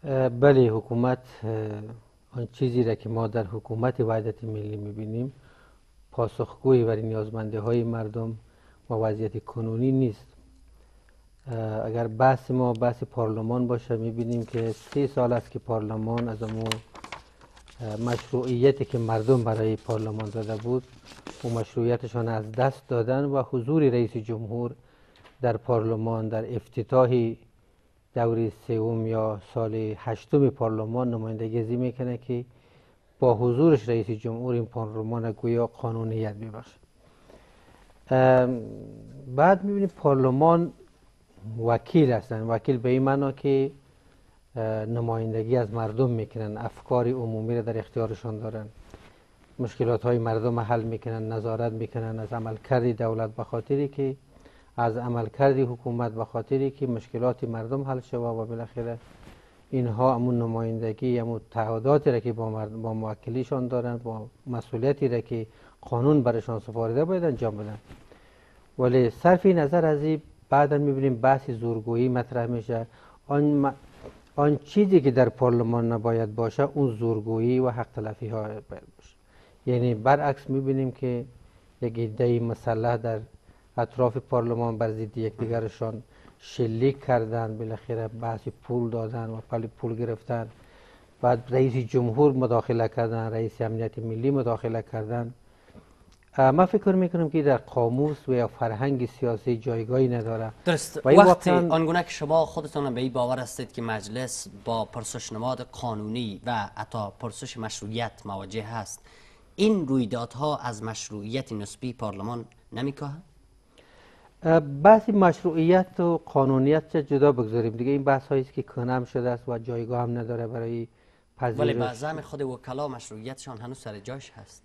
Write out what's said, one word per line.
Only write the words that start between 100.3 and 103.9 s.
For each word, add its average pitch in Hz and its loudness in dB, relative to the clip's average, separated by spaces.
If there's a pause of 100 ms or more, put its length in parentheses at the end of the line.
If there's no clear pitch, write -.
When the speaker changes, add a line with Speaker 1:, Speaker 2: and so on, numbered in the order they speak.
Speaker 2:
درست. 156 -2
Speaker 1:
و - 4
این 156 12
Speaker 2:
وقتی 180 8
Speaker 1:
واقعاً 175 4
Speaker 2:
آنگونه 165 2
که - -8
شما 151 2
خودتون 147 -4
به 120 -4
این 127 -4
باور 123 -2
هستید 123 -10
که 120 -8
مجلس 110 -6 (160)